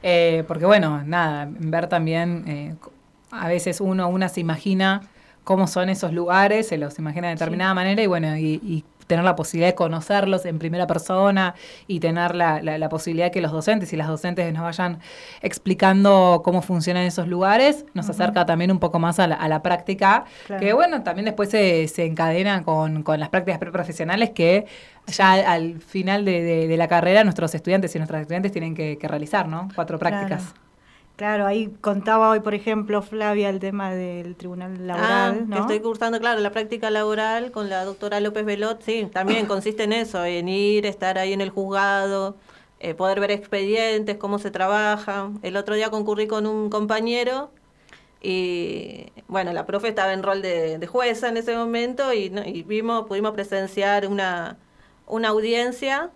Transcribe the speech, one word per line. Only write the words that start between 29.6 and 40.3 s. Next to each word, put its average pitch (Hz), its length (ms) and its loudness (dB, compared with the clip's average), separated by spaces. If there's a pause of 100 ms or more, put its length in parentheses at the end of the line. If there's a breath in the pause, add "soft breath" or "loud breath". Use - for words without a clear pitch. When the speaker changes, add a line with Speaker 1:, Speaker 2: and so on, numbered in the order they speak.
Speaker 1:
Cuatro 165 240 -4
Speaker 2:
Claro. 175 200 -2
Speaker 1:
prácticas. 185 360 -6 (600 soft breath)
Speaker 2:
Claro, 208 320 -2
ahí 214 320 -2
contaba 220 500 2
hoy, 220 80 4
por 214 160 -2
ejemplo, 208 480 -2
Flavia, 208 480 -2
el 190 80 -4
tema 196 320 -6
del 175 460 -8
tribunal 180 500 -10
laboral, 220 540 2
Speaker 3:
Ah, 233 80 -4
Speaker 2:
¿no? 202 80 -4
Speaker 3:
que 202 60 0
estoy 214 180 0
cursando, 226 400 -2
claro, 233 200 0
la 202 120 -2
práctica 220 380 -4
laboral 214 600 -2
con 214 180 -6
la 190 160 -4
doctora 202 360 -4
López 208 240 -2
Belot, 214 380 -4
sí, 220 300 -4
también 208 340 0
Speaker 2:
<coughs> - 0 -
Speaker 3:
consiste 214 360 -4
en 214 100 0
eso, 220 320 -2
en 175 240 -4